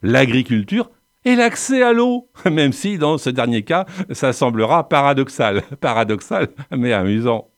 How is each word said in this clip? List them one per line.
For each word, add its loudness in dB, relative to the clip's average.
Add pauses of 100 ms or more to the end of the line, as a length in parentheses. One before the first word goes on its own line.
l'agriculture 0 (320)
et 2
l'accès 0
à 4
l'eau, 0 (100)
<laughs> 0
même 2
si, -4
dans 0
ce -4
dernier -2
cas, -2 (260)
ça -2
semblera 0
paradoxal. 0
<laughs> -16
Paradoxal, -2 (200)
mais -2
amusant. -2 (100)